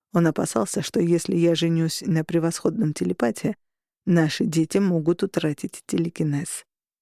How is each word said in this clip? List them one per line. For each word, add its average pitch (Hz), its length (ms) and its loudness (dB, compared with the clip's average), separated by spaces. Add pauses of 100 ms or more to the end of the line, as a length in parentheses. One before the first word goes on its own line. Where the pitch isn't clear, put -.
(120)
Он 170 160 4
опасался, - 540 -2
что - 180 -2
если 170 340 2
я 170 220 4
женюсь 165 500 0
на 160 160 2
превосходном 165 720 -2
телепате, 202 640 -2 (500)
наши 160 380 2
дети 160 340 0
могут 180 460 2
утратить - 600 -4
телекинез. 165 800 -2 (380)